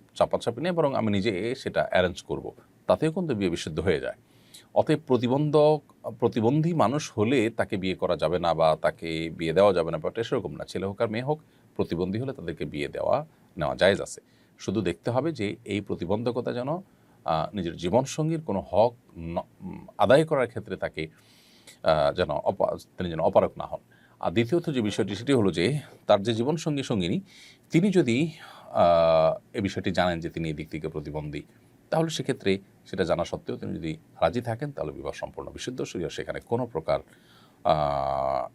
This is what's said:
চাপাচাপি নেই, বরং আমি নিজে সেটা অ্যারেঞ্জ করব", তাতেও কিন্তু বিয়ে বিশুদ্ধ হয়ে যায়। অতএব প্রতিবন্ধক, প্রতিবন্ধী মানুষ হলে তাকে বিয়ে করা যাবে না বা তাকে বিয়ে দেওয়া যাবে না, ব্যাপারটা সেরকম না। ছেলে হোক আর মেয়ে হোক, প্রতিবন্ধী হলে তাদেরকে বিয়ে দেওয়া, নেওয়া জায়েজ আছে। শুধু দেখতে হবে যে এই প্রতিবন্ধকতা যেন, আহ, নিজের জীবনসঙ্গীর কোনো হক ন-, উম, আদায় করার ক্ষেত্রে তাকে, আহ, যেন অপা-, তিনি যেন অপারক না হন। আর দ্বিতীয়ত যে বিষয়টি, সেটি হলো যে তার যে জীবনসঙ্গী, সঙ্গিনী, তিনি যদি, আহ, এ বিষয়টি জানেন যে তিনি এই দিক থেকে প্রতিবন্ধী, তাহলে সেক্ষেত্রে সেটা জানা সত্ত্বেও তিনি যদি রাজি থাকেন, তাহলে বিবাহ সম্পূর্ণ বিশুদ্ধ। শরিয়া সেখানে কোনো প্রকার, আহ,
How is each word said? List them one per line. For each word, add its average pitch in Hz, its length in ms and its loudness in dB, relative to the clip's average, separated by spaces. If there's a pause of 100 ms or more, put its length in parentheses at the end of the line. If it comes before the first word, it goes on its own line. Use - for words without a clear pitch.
(160)
চাপাচাপি 98 460 0
নেই, 180 100 0
বরং 151 240 0
আমি 110 160 0
নিজে 101 440 0
সেটা 80 360 -2
অ্যারেঞ্জ 90 300 2
করব", - 300 -8 (360)
তাতেও 147 240 2
কিন্তু 160 240 -4
বিয়ে 98 140 2
বিশুদ্ধ 82 300 -4
হয়ে 80 200 2
যায়। 64 160 -6 (600)
অতএব 151 320 4
প্রতিবন্ধক, 147 760 4 (380)
প্রতিবন্ধী 127 540 2
মানুষ 139 380 0
হলে 113 380 2
তাকে 107 280 -2
বিয়ে 92 180 -2
করা 87 200 0
যাবে 80 240 0
না 85 140 2
বা 78 280 4
তাকে 82 480 -2
বিয়ে 80 240 -4
দেওয়া 98 200 6
যাবে 82 180 0
না, 80 60 -4
ব্যাপারটা 92 260 -4
সেরকম 92 320 -4
না। - 80 -12
ছেলে 92 220 -6
হোক 101 160 -6
আর 117 60 2
মেয়ে 110 160 -4
হোক, 151 180 -4 (340)
প্রতিবন্ধী 92 440 -2
হলে 131 140 -6
তাদেরকে 80 320 -8
বিয়ে 73 220 -6
দেওয়া, 127 380 -2 (320)
নেওয়া 69 180 -2
জায়েজ 90 260 4
আছে। - 200 -10 (380)
শুধু 104 220 -2
দেখতে 87 300 -2
হবে 135 200 -2
যে 110 240 -4 (100)
এই 101 160 -4
প্রতিবন্ধকতা 113 720 -4
যেন, 139 280 -6 (440)
আহ, 80 300 -2
নিজের 82 220 -6
জীবনসঙ্গীর 139 640 -2
কোনো 98 280 -4
হক 110 260 4 (220)
ন-, 85 240 -6 (200)
উম, 87 260 -14 (100)
আদায় 160 280 6
করার 139 220 0
ক্ষেত্রে 98 300 -8
তাকে, - 300 -6 (760)
আহ, 76 300 4
যেন 82 160 0
অপা-, - 480 0
তিনি - 320 -8
যেন 80 100 -4
অপারক 95 380 4
না 71 80 -10
হন। - 140 -10 (400)
আর 92 120 -2
দ্বিতীয়ত 120 380 0
যে 131 120 0
বিষয়টি, 104 340 -2
সেটি 123 180 -2
হলো 104 180 4
যে 104 280 0 (280)
তার 104 160 6
যে 117 100 0
জীবনসঙ্গী, 143 500 -2
সঙ্গিনী, 104 360 0 (520)
তিনি 180 180 4
যদি, 156 420 2 (400)
আহ, 82 840 4
এ 113 40 -2
বিষয়টি 98 300 -2
জানেন 87 280 0
যে 82 100 -6
তিনি 82 200 -4
এই 76 40 -4
দিক 78 160 -8
থেকে 80 200 -8
প্রতিবন্ধী, 76 520 -8 (480)
তাহলে 165 200 0
সেক্ষেত্রে 120 500 -2 (260)
সেটা 95 180 -4
জানা 85 220 0
সত্ত্বেও - 320 -8
তিনি 101 180 -8
যদি 80 220 -6 (240)
রাজি 117 200 2
থাকেন, 120 300 -6
তাহলে 76 200 -8
বিবাহ 69 200 -8
সম্পূর্ণ 71 380 -12
বিশুদ্ধ। 73 320 -8
শরিয়া 73 280 -6
সেখানে - 300 -8
কোনো 117 260 -4
প্রকার, 73 340 -2 (640)
আহ, 67 920 0